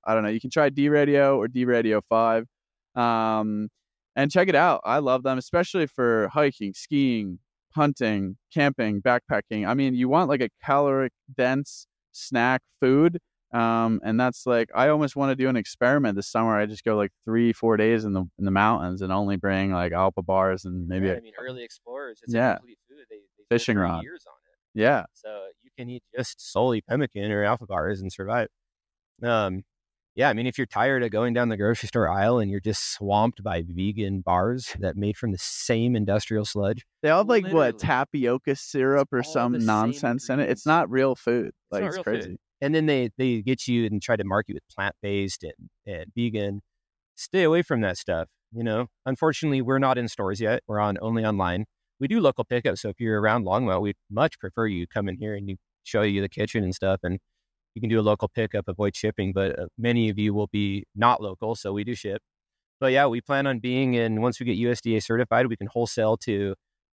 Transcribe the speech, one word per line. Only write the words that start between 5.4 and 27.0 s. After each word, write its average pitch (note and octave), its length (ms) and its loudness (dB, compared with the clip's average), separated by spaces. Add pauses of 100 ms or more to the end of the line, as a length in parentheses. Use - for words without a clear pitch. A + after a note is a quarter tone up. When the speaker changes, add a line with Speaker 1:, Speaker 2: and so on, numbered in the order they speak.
Speaker 1:
for A#2 400 2
hiking, C3+ 460 0
skiing, A#2 680 -2 (340)
hunting, A2 640 0 (160)
camping, B2 480 0
backpacking. A2 640 0
I A2 100 0
mean, C3+ 200 0
you B2+ 140 0
want, D#3+ 180 2
like, C3+ 140 0
a A#2 80 0 (120)
caloric C#3 520 2 (200)
dense C3 540 -2 (240)
snack B2+ 520 0 (180)
food. D3 360 6 (360)
Um, A#2 500 2
and A2 160 0
that's, B2+ 280 0
like, A#2 260 2
I B2+ 140 4
almost D3+ 280 2
wanna C#3 200 0
do C3 120 0
an B2+ 80 0
experiment B2 600 2
this G2 120 -6
summer. A2+ 300 0
I G#2 80 2
just G#2 180 -10
go, A2 120 0
like, G2+ 160 0 (120)
three, A#2 300 2
four A2+ 240 2
days A2 260 4
in G#2 100 -2
the, F#2 120 -2 (140)
in G2+ 60 -2
the F#2+ 60 0
mountains F#2+ 520 2
and F#2 100 -4
only G2+ 220 0
bring, F#2+ 360 0
like, F2 200 -2
Alpha F#2+ 320 0
bars F#2+ 420 0
and F2+ 220 -6
maybe F#2 180 -2
Speaker 2:
Right, F#2 100 0
Speaker 1:
a - 20 -4
Speaker 2:
I - 40 -12
mean, A2+ 180 -20
early B2+ 240 -12
explorers, B2 600 -14
it's A#2 100 -6
Speaker 1:
Yeah. A#2 200 2
Speaker 2:
a - 40 -4
complete A#2+ 220 -20 (100)
food. C#3 220 -20
They, A2 60 -18
they G#2 40 -20 (160)
live G#2 120 -20
Speaker 1:
Fishing A#2 260 2
Speaker 2:
for G2+ 60 4
Speaker 1:
rod. E2+ 200 -2
Speaker 2:
years E3 260 -18
on C#2+ 60 -20 (120)
it. - 340 -14
Speaker 1:
Yeah. A#2 340 2
Speaker 2:
So G#2 340 -14 (140)
you B2+ 160 -20
can B2 100 -12
eat B2 160 -14 (120)
just - 360 -10
solely A2+ 300 0
pemmican A2+ 500 -4